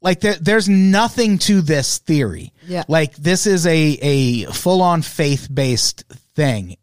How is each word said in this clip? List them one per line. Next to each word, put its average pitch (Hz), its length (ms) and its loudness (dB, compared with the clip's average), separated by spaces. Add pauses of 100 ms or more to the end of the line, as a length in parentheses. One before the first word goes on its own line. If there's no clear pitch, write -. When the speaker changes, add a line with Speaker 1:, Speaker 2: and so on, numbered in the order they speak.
Speaker 1:
like, 180 180 -2
there, 208 140 0
there's 190 340 0
nothing 196 720 2
to 196 240 2
this 147 360 -2
theory. 117 540 -2 (140)
Speaker 2:
Yeah. 180 200 -8
Speaker 1:
Like, 156 300 -2
this 175 300 -2
is 180 200 0
a, 170 60 2 (300)
a 131 500 0
full-on 175 500 0
faith-based 139 1040 -4 (300)
thing. 104 480 -2